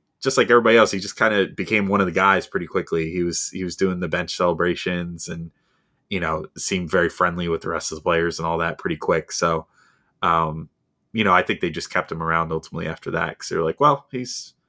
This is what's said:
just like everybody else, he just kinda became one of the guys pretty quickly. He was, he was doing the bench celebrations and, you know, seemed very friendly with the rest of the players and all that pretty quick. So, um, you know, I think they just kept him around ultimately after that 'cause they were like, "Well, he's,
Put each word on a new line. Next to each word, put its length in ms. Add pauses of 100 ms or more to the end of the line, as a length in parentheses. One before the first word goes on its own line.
(220)
just 140
like 140
everybody 260
else, 160
he 80
just 180
kinda 300
became 400
one 140
of 40
the 60
guys 340
pretty 220
quickly. 420
He 140
was, 280
he 120
was 140
doing 240
the 80
bench 260
celebrations 960
and, 220 (580)
you 100
know, 280 (100)
seemed 340
very 160
friendly 400
with 140
the 80
rest 240
of 40
the 40
players 360
and 80
all 120
that 200
pretty 200
quick. 340
So, 360 (540)
um, 460 (460)
you 100
know, 80
I 100
think 200
they 80
just 200
kept 220
him 100
around 300
ultimately 340
after 260
that 280
'cause 80
they 80
were 80
like, 160
"Well, 320
he's, 440 (140)